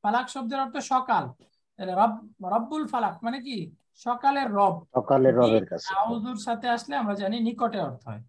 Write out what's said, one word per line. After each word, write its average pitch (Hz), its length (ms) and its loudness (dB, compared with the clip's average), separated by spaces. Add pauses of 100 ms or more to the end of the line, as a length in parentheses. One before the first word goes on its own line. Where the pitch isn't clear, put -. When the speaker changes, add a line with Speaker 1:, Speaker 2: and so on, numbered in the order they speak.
Speaker 1:
ফালাক 240 280 0
শব্দের 269 300 -6
অর্থ 262 180 -4
সকাল। 247 520 0 (480)
তাহলে 190 180 -6
রব, 214 340 2 (160)
রব্বুল 240 420 -2
ফালাক 208 360 -2
মানে 247 180 -4
কি? 220 300 -8 (240)
সকালের 262 560 0
রব। 196 340 2 (100)
Speaker 2:
সকালের 131 380 6
Speaker 1:
জি, 120 60 4
Speaker 2:
রবের 110 260 6
কাছে। - 280 -8
Speaker 1:
আউযুর 220 440 -2
সাথে 240 320 -4
আসলে 233 260 -2
আমরা 220 180 0
জানি 202 260 -2
নিকটে 226 400 -2
অর্থ 127 280 -6
হয়। 110 220 -10